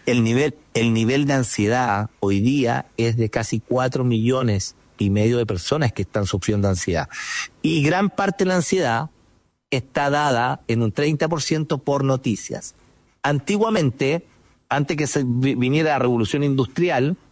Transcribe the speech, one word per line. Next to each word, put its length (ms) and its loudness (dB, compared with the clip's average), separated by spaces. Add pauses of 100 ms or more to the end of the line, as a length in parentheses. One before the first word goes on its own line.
El 160 2
nivel, 320 2 (180)
el 200 2
nivel 340 2
de 60 2
ansiedad 760 0 (120)
hoy 180 2
día 480 0 (100)
es 200 0
de 120 0
casi 300 -4
cuatro 440 -2
millones 720 0 (220)
y 140 0
medio 260 2
de 80 0
personas 480 -2
que 100 -6
están 220 -2
sufriendo 440 0
ansiedad. 380 -2 (540)
Y 220 0
gran 260 2
parte 360 -2
de 20 0
la 80 0
ansiedad 540 0 (600)
está 400 -2
dada 580 0
en 140 0
un 100 0
treinta 360 0
por 160 -2
ciento 340 -2
por 260 0
noticias. 680 -4 (640)
Antiguamente, 880 0 (440)
antes 260 -2
que 120 -2
se 180 -2
vi-, 300 0
viniera 360 2
la 80 0
revolución 440 0
industrial 760 0 (140)